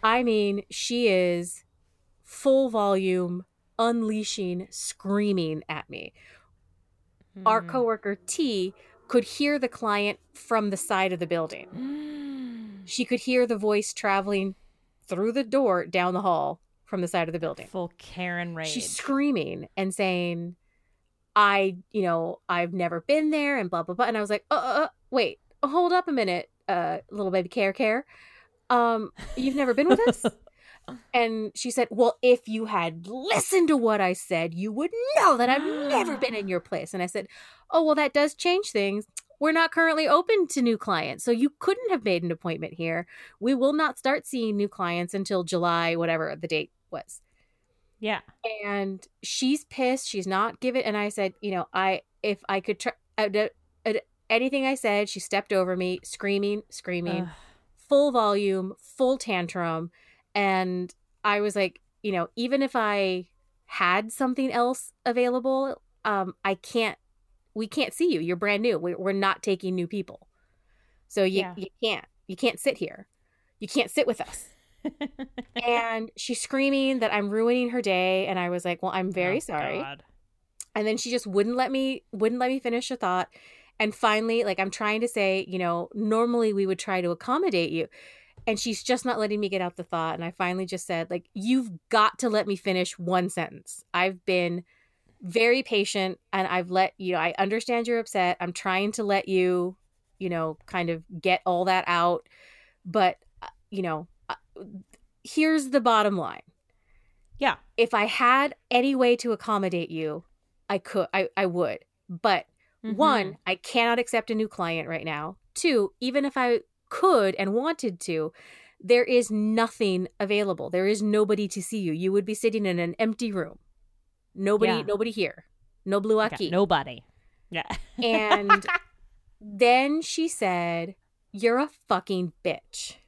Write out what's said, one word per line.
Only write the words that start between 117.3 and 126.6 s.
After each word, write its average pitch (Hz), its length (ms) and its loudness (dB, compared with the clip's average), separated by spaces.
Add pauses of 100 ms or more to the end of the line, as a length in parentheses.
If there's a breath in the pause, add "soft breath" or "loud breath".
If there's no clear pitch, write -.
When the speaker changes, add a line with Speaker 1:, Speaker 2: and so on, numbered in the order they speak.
Speaker 1:
and 196 180 -2
wanted 247 480 -2
to, 160 320 -4 (480 loud breath)
there 240 220 4
is 247 260 2
nothing 214 760 0 (140)
available. 196 500 -2
There 180 160 0
is 208 160 0
nobody 208 460 2
to 190 140 -6
see 214 180 -6
you. 170 120 -2
You 180 200 0
would 202 120 2
be 214 100 -4
sitting 214 300 0
in 180 140 0
an 170 180 -2
empty 220 360 -2
room. 180 260 -6 (800)
Nobody, 208 360 2
Speaker 2:
Yeah. - 100 0
Speaker 1:
nobody 208 280 -2
here. 208 360 -6 (380)
No 196 140 0
blue 214 220 2
Speaker 2:
Yeah, 214 60 2
Speaker 1:
aki. 180 240 -4
Speaker 2:
nobody. 165 520 2 (480)